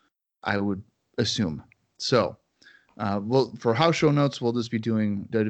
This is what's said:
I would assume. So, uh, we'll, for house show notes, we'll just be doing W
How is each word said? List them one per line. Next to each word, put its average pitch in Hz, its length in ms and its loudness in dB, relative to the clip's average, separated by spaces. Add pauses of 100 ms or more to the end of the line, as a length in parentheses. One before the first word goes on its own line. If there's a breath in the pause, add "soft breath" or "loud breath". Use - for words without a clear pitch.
(440)
I 101 140 0
would 101 220 -2 (380)
assume. 101 420 -2 (380)
So, 110 380 0 (600 soft breath)
uh, 104 240 -2
we'll, 120 340 0
for 113 180 0
house 160 220 4
show 151 160 4
notes, 143 280 2
we'll 117 120 0
just 117 180 -2
be 117 80 -2
doing 107 520 0
W 110 200 0